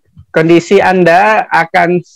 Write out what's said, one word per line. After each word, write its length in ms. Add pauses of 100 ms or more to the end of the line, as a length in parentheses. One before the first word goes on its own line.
(340)
kondisi 480
Anda 640
akan, 560 (140)